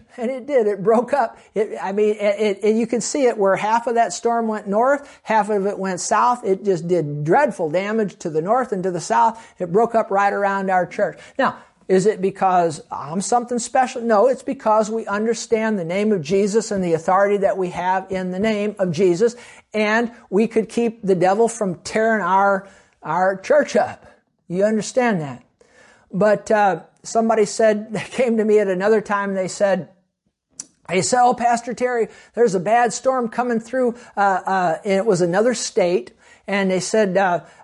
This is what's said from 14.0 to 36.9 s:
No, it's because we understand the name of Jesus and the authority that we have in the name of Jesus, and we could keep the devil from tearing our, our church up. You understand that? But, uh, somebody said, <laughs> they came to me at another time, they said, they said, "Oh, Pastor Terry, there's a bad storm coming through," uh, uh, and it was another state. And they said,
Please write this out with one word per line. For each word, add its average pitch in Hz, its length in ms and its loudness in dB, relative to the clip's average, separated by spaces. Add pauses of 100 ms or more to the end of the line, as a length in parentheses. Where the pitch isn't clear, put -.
No, 226 260 4
it's 262 160 0
because 220 460 0
we 226 180 -6
understand 220 680 -2
the 175 60 -4
name 202 280 0
of 185 100 0
Jesus 196 500 0
and 196 120 -2
the 170 100 0
authority 196 440 2
that 185 200 0
we 185 140 -2
have 185 400 -2
in 185 200 -4
the 185 80 -6
name 208 400 -2
of 185 120 0
Jesus, 185 440 2 (380)
and 220 380 0 (180)
we 214 180 2
could 226 220 -2
keep 233 340 -2
the 190 120 2
devil 190 320 2
from 196 320 -4
tearing 220 440 0
our, 190 460 2 (340)
our 185 340 0
church - 380 0
up. - 300 -2 (420)
You 185 160 -2
understand 220 580 0
that? 135 220 -12 (680)
But, 208 380 0
uh, 208 320 2 (200)
somebody 226 420 0
said, 214 480 0
<laughs> - 0 -
they 185 100 -4
came 233 340 -2
to 214 80 0
me 214 140 4
at 202 80 2
another 196 340 2
time, 202 320 -4
they 190 140 -4
said, 190 420 0 (1000)
they 180 120 0
said, 247 200 2
"Oh, 247 120 4
Pastor 233 400 -2
Terry, 247 360 -2 (240)
there's 220 200 2
a 190 60 0
bad 220 320 2
storm 254 380 -2
coming 233 320 -2
through," 247 340 -2 (220)
uh, - 20 -6
uh, 185 640 0
and 196 100 0
it 190 120 0
was 185 160 2
another 202 320 2
state. 185 580 -2 (360)
And 196 220 0
they 185 120 0
said, 202 340 0